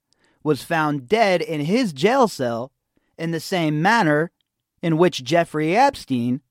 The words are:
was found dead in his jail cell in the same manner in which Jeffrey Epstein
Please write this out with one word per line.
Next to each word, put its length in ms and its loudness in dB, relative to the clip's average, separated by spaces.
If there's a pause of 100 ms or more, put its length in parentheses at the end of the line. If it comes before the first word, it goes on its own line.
(420)
was 220 -2
found 440 -2
dead 320 2
in 200 -6
his 320 0
jail 340 2
cell 460 -4 (440)
in 140 -6
the 100 -4
same 400 -2
manner 520 2 (500)
in 160 0
which 240 2
Jeffrey 540 -2
Epstein 640 0 (100)